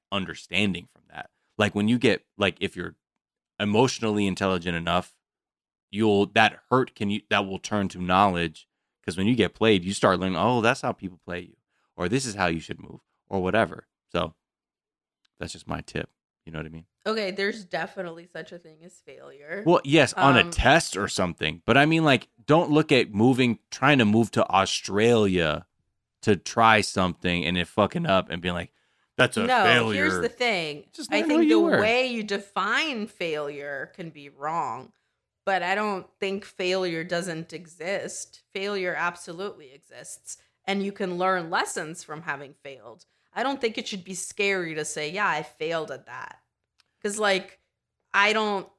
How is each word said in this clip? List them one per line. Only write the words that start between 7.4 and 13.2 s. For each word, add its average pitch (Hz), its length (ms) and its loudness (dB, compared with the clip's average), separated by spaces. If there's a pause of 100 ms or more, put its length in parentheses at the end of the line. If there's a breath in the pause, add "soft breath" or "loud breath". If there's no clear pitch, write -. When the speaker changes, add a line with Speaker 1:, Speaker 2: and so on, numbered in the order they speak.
Speaker 1:
will 95 140 -8
turn 101 300 -2
to 90 120 -12
knowledge, 90 680 2 (360)
'cause 85 120 -6
when 95 120 0
you 127 80 2
get 95 180 2
played, 107 300 2
you 98 100 -4
start 95 260 2
learning, 92 180 -2
"Oh, 117 240 2
that's 120 200 0
how 127 100 -4
people 90 320 -14
play 90 180 -8
you," 87 140 -20 (400)
or, 90 120 -2
"This 131 180 -2
is 107 100 -8
how 95 120 0
you 82 120 -2
should 80 200 -12
move," 78 200 -20 (280)